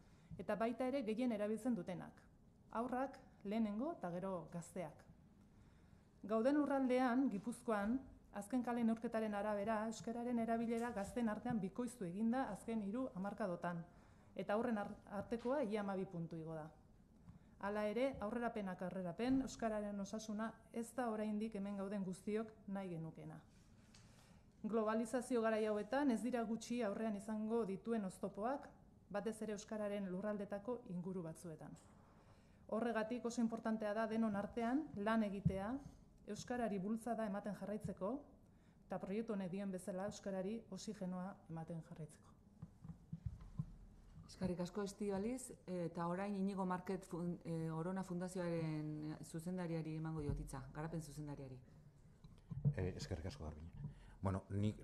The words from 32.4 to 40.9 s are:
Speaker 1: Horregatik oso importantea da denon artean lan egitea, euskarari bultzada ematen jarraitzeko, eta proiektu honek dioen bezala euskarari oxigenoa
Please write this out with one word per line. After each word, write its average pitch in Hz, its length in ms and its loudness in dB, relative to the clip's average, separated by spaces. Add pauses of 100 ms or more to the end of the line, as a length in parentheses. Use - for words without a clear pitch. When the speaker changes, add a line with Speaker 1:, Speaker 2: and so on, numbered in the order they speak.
Speaker 1:
Horregatik 226 580 2
oso 233 160 2
importantea 220 520 2
da 226 120 4
denon 220 300 4
artean 240 480 2 (120)
lan 220 320 6
egitea, 190 420 2 (580)
euskarari 214 500 -2
bultzada 220 480 0
ematen 202 340 -2
jarraitzeko, 202 540 -2 (720)
eta 190 120 -4
proiektu 208 380 -2
honek 190 160 -2
dioen 196 200 -2
bezala 185 360 -2
euskarari 202 600 -2
oxigenoa 185 640 -4 (160)